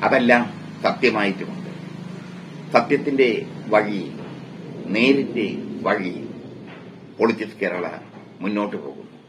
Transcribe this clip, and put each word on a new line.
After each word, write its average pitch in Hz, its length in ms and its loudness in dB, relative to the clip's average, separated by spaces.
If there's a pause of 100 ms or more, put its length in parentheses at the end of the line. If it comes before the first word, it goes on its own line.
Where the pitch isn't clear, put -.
അതെല്ലാം 120 380 6 (380)
സത്യമായിട്ടുമുണ്ട്. 107 880 0 (1000)
സത്യത്തിന്റെ 135 580 4 (380)
വഴി, 104 340 4 (840)
നേരിന്റെ 117 640 2 (340)
വഴി 92 340 0 (1000)
പൊളിറ്റിക്സ് 110 420 2
കേരള 87 280 -2 (520)
മുന്നോട്ട് 104 360 -2
പോകുന്നു. 71 400 -10 (120)